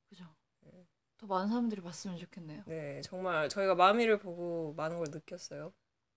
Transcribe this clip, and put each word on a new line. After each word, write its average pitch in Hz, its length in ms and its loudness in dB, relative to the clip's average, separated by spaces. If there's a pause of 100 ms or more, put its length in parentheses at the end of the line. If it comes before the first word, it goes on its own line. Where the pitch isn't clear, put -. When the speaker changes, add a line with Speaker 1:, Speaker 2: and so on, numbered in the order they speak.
Speaker 1:
그죠. 180 160 -20 (360)
Speaker 2:
네. 180 260 -20 (300)
Speaker 1:
더 226 100 -14
많은 190 220 2
사람들이 226 320 0
봤으면 175 360 -6
좋겠네요. 165 480 -12
Speaker 2:
네, 147 380 -8
정말 175 460 0
저희가 190 260 4
마미를 208 420 8
보고 170 600 -4
많은 160 200 -2
걸 165 140 -2
느꼈어요. 156 600 -12 (440)